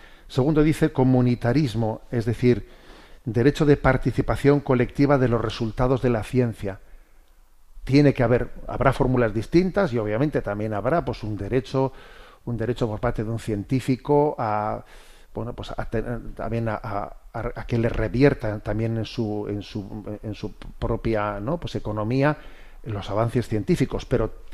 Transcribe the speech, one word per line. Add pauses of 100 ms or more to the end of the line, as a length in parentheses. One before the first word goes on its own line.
(280)
Segundo,
dice
comunitarismo,
es
decir, (560)
derecho
de
participación
colectiva
de
los
resultados
de
la
ciencia. (1040)
Tiene
que
haber, (160)
habrá
fórmulas
distintas
y
obviamente
también
habrá,
pues,
un
derecho, (520)
un
derecho
por
parte
de
un
científico
a, (500)
bueno,
pues,
a
tener, (140)
también
a,
a, (160)
a
que
le
revierta
también
en
su,
en
su,
en
su (260)
propia,
¿no?,
pues,
economía (480)
los
avances
científicos,
pero (220)